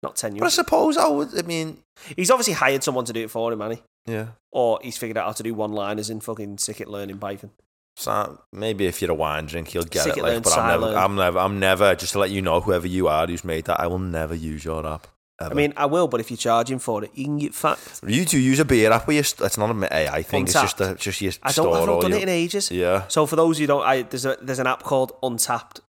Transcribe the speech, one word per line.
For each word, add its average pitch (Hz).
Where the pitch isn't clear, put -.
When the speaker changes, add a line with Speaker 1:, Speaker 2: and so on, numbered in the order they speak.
Speaker 1:
Not -
tenuous. 104
Speaker 2:
But -
I 339
suppose 320
I 320
would. 285
I 175
mean, 165
Speaker 1:
He's 180
obviously 233
hired 135
someone 127
to 120
do 113
it 107
for 117
him, 107
hasn't 113
he? 117
Speaker 2:
Yeah. 110
Speaker 1:
Or 120
he's 123
figured 110
out 92
how 110
to 110
do 113
one-liners 107
in 110
fucking 104
Scikit-learn 104
in 98
Python. 101
Speaker 2:
So -
maybe 101
if 87
you're 87
a 85
wine 78
drink, 78
you'll 85
get 82
it. 80
Speaker 1:
Scikit-learn, -
Speaker 2:
Like, 117
but 90
I'm 113
never, 113
Speaker 1:
Scilab. 104
Speaker 2:
I'm 98
never, 90
I'm 98
never. 95
Just 87
to 101
let 98
you 98
know, 87
whoever 90
you 90
are 78
who's 87
made 82
that, 85
I 80
will 90
never 82
use 78
your 80
app. 78
Ever. 151
Speaker 1:
I -
mean, 147
I 147
will, 165
but 123
if 113
you're 120
charging 117
for 110
it, 107
you 135
can 147
get 147
fucked. -
Speaker 2:
You 127
do 143
use 131
a 160
beer 117
app 113
where 151
you 147
st-, -
it's 98
not 107
an 107
A 76
I 73
thing. -
It's 90
just 131
Speaker 1:
Untappd. 95
Speaker 2:
a, -
just -
you 98
Speaker 1:
I 135
don't, -
Speaker 2:
store 165
Speaker 1:
I've 165
not -
Speaker 2:
all 170
Speaker 1:
done 185
Speaker 2:
your 202
Speaker 1:
it -
in 190
ages. 175
Speaker 2:
Yeah. 90
Speaker 1:
So 156
for 156
those 160
who 151
don't, 143
I, 131
there's 123
a, 135
there's 131
an 127
app 131
called 131
Untappd 120